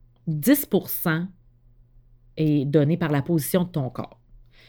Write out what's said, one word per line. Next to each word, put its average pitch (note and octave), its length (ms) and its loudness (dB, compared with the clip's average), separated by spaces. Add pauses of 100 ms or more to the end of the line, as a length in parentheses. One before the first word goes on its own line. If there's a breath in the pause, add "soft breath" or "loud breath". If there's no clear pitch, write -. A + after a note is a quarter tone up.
(280)
dix E3+ 380 2
pour - 240 -2
cent E3+ 380 -2 (1080)
est D3 280 2
donné D3 320 2
par E3+ 140 -2
la C#3+ 100 2
position E3+ 420 0
de F3 60 -4
ton C3 200 -4
corps ? - 320 -12 (480 soft breath)